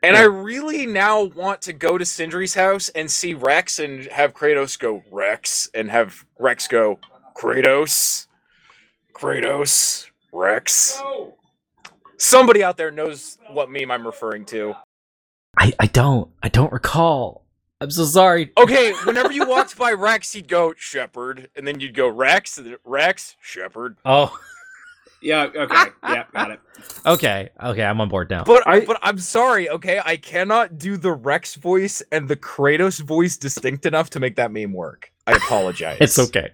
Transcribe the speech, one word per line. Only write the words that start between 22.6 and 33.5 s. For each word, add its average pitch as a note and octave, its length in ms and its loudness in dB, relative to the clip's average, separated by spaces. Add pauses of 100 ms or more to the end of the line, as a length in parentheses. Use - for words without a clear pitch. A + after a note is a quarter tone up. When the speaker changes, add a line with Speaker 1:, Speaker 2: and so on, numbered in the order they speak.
Speaker 1:
then, A#2 180 -16
"Rex, D3 560 -2
Shepard." G#2 640 -12
Speaker 2:
Oh. C#3 320 4 (880)
Speaker 3:
Yeah, D#4 320 0
okay. E4 280 2 (200)
Yeah, D#4 200 -4 (100)
got - 160 -4
it. G#3+ 100 -16 (460)
Speaker 2:
Okay, B2+ 440 0 (140)
okay, A2 200 -4
I'm G#2+ 180 0
on G#2 80 -2
board F#2 220 -4
now. F2+ 120 -4
Speaker 1:
But, A#3+ 240 6
Speaker 4:
I F#3+ 180 6
Speaker 1:
but A3 180 -2
I'm G3 160 -2
sorry, G#3 500 0
okay? F#3 340 -4
I E3 140 -2
cannot F#3 640 -2
do G3 180 -6
the F3 140 -2
Rex C#3+ 420 -4
voice F#3+ 480 -2 (100)
and D3+ 160 -2
the D3 80 -2
Kratos D#3 640 0
voice D#3+ 360 0
distinct C#3 480 -6